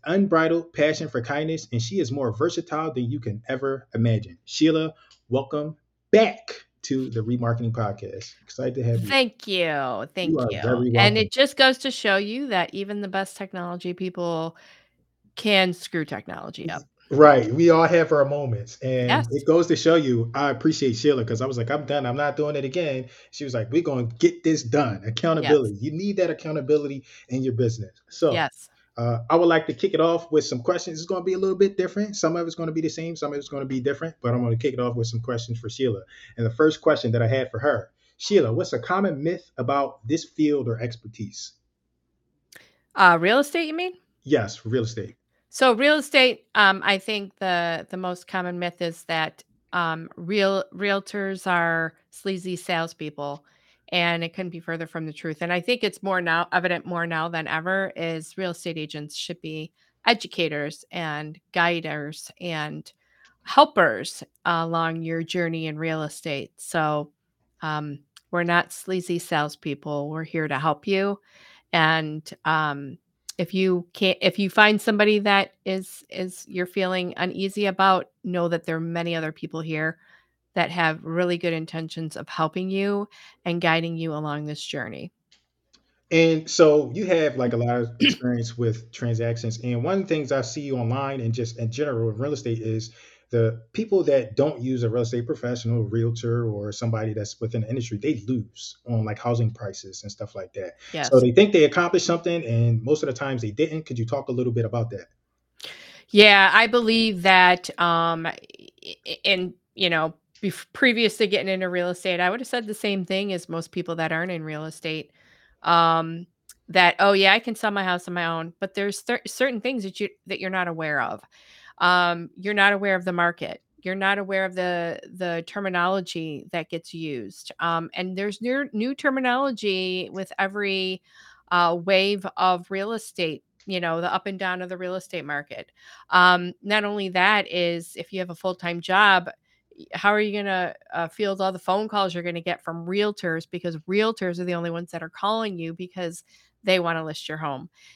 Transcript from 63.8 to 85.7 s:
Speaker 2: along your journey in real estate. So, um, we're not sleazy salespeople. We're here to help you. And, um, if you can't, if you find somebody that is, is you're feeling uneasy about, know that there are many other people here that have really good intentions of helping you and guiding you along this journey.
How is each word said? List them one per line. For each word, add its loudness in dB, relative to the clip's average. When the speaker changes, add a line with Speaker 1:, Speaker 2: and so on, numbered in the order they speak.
Speaker 2:
along -2
your -4
journey -4
in -8
real -4
estate. -8
So, -2
um, -6
we're 0
not 0
sleazy -4
salespeople. -4
We're -8
here -4
to -2
help -2
you. 0
And, 0
um, -2
if -4
you 2
can't, 0
if 0
you 0
find 6
somebody 4
that 2
is, -6
is -8
you're -2
feeling -2
uneasy -2
about, 4
know 0
that 0
there -2
are -4
many -4
other -4
people -10
here -4
that 0
have 0
really 0
good -2
intentions -8
of -10
helping -2
you -2
and -2
guiding 0
you -4
along -6
this -10
journey. -8